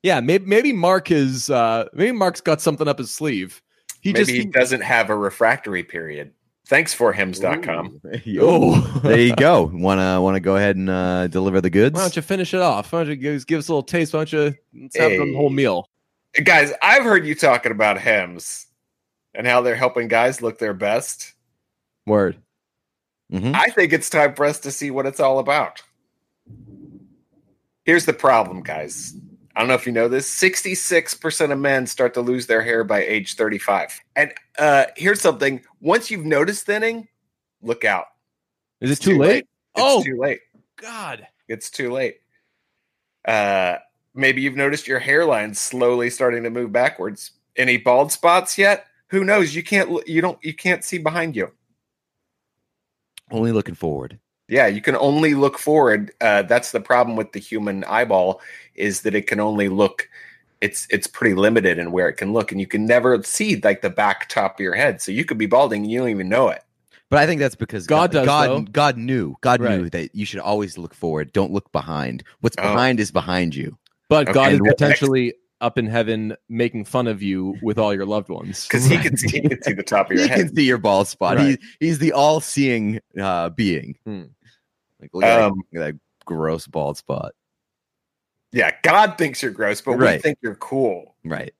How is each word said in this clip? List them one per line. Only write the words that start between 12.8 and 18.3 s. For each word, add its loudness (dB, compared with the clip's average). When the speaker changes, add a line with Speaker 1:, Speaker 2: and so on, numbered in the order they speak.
Speaker 1:
Why -2
don't -6
you -6
give, -6
give 0
us -8
a 0
little 0
taste? -2
Why -2
don't -10
you, 0
let's -10
have 4
the 0
Speaker 2:
Hey. -4
Speaker 1:
whole 0
meal? 0
Speaker 2:
Guys, 4
I've 4
heard 4
you -4
talking 2
about 2
Hims -2